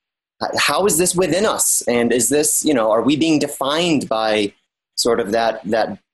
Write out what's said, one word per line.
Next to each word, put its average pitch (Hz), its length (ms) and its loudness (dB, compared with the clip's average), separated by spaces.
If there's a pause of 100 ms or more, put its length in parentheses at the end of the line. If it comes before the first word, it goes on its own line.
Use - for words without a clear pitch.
(420)
h-, - 160 -4
how 156 280 0
is 160 120 2
this 180 180 0
within 180 280 2
us? - 440 0
And 117 240 0
is 120 160 0
this, 147 360 0
you 156 100 2
know, 110 180 2
are 113 100 2
we 143 140 2
being 156 240 2
defined 143 680 -2
by 110 440 0 (440)
sort 117 240 0
of 101 120 -4
that, 113 320 0
that, 101 340 -2 (160)